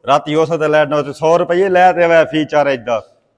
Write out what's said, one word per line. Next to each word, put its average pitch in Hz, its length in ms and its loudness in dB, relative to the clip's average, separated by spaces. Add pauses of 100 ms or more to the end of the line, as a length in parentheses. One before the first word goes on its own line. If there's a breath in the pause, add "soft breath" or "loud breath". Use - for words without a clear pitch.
راتی 147 280 -2
ہو 160 120 0
سکدا 156 200 -4
لے 151 180 2
نہ 147 180 -2
تے 139 100 -10
سو 160 260 0
روپیے 175 300 0
لے 180 240 4
تے 175 120 0
آوے 165 260 4
فی 156 140 -2
چارج 143 420 -2
دا۔ 117 120 -2 (400)